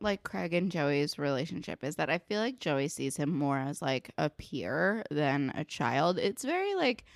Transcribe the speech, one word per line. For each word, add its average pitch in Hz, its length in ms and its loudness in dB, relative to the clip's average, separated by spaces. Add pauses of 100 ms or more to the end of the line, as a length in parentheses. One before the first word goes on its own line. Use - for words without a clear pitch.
like, 202 240 -2
Craig 180 300 -2
and 175 180 2
Joey's 143 480 2
relationship 143 640 -2
is 147 120 -2
that 156 140 0
I 170 80 2
feel 208 220 -2
like 247 180 -2
Joey 143 300 0
sees 135 280 -4
him 147 220 0
more 139 200 2
as, 139 220 -4
like, 135 380 -2
a 156 120 2
peer 156 800 -2
than 143 440 2
a 151 100 -2
child. 143 540 2
It's - 240 0
very, 370 320 0
like, 330 300 0 (100)